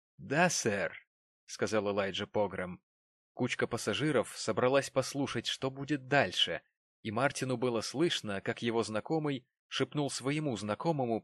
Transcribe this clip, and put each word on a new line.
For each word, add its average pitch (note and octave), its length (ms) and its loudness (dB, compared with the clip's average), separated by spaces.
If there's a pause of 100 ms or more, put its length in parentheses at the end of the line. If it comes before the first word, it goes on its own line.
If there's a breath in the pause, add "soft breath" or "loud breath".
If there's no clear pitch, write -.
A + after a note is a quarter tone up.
(160)
«Да, E3 340 2
сэр», G2+ 480 -2 (480)
сказал G#2 420 0
Элайджа G2 380 0
Погрэм. F#2 560 -2 (520)
Кучка - 340 0
пассажиров A#2 680 0
собралась B2+ 540 2
послушать, C3 560 -2
что - 240 -2
будет C3+ 380 -6
дальше, F#2+ 520 2 (420)
и A2 100 -4
Мартину C3 440 0
было A#2 260 0
слышно, A2+ 580 -2
как - 220 -4
его A#2 200 2
знакомый C3+ 640 -2 (220)
шепнул C#3 420 -2
своему C#3+ 460 -2
знакомому, A2+ 680 0